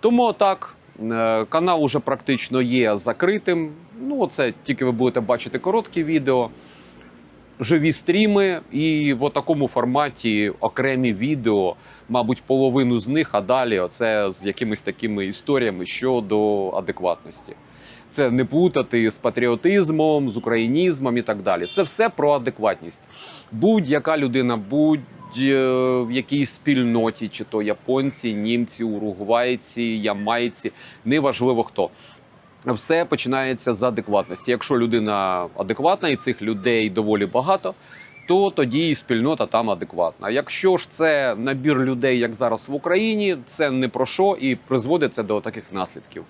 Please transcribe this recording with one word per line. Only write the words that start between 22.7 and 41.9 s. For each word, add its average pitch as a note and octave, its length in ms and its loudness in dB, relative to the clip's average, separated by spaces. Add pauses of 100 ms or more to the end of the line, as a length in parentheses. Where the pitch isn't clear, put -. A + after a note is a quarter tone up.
Будь-яка D#3 680 2
людина, B2 380 0
будь, C#3+ 440 2 (380)
е, B2+ 640 2
в A#2 80 -4
якій C3+ 360 -2
спільноті, A#2 840 0
чи - 160 -10
то G#2+ 180 -4
японці, B2+ 720 -2
німці, A2+ 500 -2
уругвайці, A2 1000 -2
ямайці, A2+ 880 -2 (320)
неважливо B2+ 580 2
хто. - 280 -2 (760)
Все D#3+ 380 0
починається C3 680 -2
з G2+ 100 -2
адекватності. G#2 680 -2
Якщо B2 280 0
людина G#2 680 0 (100)
адекватна, C#3 520 0
і C#3 80 0
цих - 260 -4
людей A2 480 0
доволі G#2 360 0
багато, F3 480 -2 (540)
то F#3+ 220 4
тоді D3+ 400 0
і C#3+ 40 2
спільнота A2+ 520 0
там A2+ 240 0
адекватна. F2 600 -4
Якщо D3 460 0
ж - 140 -6
це C#3+ 440 2
набір C3 440 0
людей, B2+ 400 2